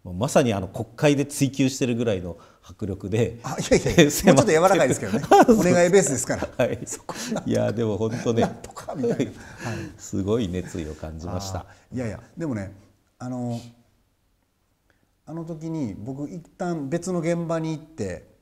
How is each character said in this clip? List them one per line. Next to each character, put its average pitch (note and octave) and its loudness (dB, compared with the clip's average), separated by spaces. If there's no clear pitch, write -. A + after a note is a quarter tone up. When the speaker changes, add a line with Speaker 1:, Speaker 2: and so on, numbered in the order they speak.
Speaker 1:
も F2+ -12
う - -10
ま G#2+ -2
さ D#3+ 4
に A#2+ 2
あ G2 -2
の F#2+ -4
国 - -8
会 D3 4
で C#3 0
追 C#3+ 0
及 C3+ 0
し C3 -6
て C3 0
る A#2+ 0
ぐ A#2 -2
ら A2+ 2
い F#2 -4
の E2+ -10
迫 - -12
力 F#2+ -6
で、 A2 0
Speaker 2:
あ、 C#3 -8
い E3+ -4
や A3+ 8
い - 0
や A#2+ 8
い - 8
や、 D3 4
Speaker 1:
<laughs> - -4
迫 F#3+ 6
っ - -
て - -
Speaker 2:
も - -
う - 6
ち C3 8
ょ A#2+ 8
っ - 0
と - 2
柔 D#3 6
ら F#3 6
か D#3+ 6
い - 6
で B2 0
す - -2
け A2 -6
ど F#2+ -4
ね。 A#2 0
Speaker 1:
<laughs> - -6
そ G4 8
う - 6
そ A#3+ 8
う。 A3 6
Speaker 2:
お - 2
願 F3+ 6
い - 0
ベ F#3+ 6
ー F3+ 6
ス - -2
で B2+ 0
す - -6
か C4 -2
ら。 - -6
Speaker 1:
は A#2+ 2
い。 A#2+ -6
Speaker 2:
そ - -12
こ - -12
な G3+ -6
ん - -12
か、 - -4
Speaker 1:
い - 0
や、 A2+ 0
で A2+ -2
も G#2+ 0
本 A2 -2
当 A#2+ 0
ね、 A#2+ 2
Speaker 2:
な - 2
ん - -12
と - -18
か - -14
み A#3+ -2
た F#3 0
い C3+ -2
な。 - -6
は G#2 -8
い。 F#2 -10
Speaker 1:
す - -6
ご G#2 0
い G#2+ -2
熱 F2 -6
意 D2+ -8
を D#2 -10
感 D#2 -12
じ D#2+ -12
ま F2 -6
し G2 -10
た。 F2+ -8
Speaker 2:
あ - -18
ー、 - -10
い B2 -6
や B2 -6
い A2 -6
や、 F2 -12
で E3 -8
も C#3 -4
ね、 G2 -8
あ B2 -12
の、 A#2+ -6
あ D3 -14
の E3 -8
時 D#3+ -10
に C#3+ -4
僕 C3+ -10
一 F#3 -12
旦 E3+ -4
別 E3+ -4
の F3 -2
現 E3+ -2
場 E3 -2
に D#3+ -4
行 D3+ -6
っ - -20
て F#2 -10